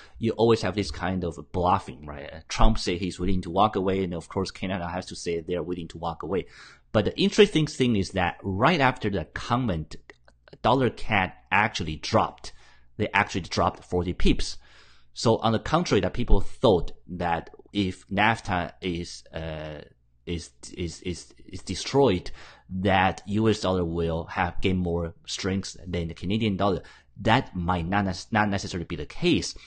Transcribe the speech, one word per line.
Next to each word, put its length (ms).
You 140
always 280
have 140
this 160
kind 320
of 280
bluffing, 540
right? 260
Uh, 160
Trump 300
say 200
he's 220
willing 220
to 80
walk 260
away, 280
and 100
of 160
course, 220
Canada 360
has 200
to 80
say 240
they're 240
willing 240
to 100
walk 240
away. 240
But 140
the 140
interesting 460
thing 300
is 160
that 320
right 360
after 300
the 160
comment, 720
dollar 300
cad 420
actually 440
dropped. 580
They 140
actually 300
dropped 420
forty 300
pips. 440
So 240
on 140
the 80
contrary, 420
that 120
people 280
thought 500
that 420
if 340
nafta 720
is, 420
uh, 480
is, 240
is, 240
is, 320
is 180
destroyed, 640
that 560
U 240
S 120
dollar 220
will 420
have 360
gain 160
more 380
strength 500
than 220
the 60
Canadian 420
dollar. 280
That 340
might 320
not 180
nec-, 260
not 180
necessarily 360
be 120
the 80
case. 500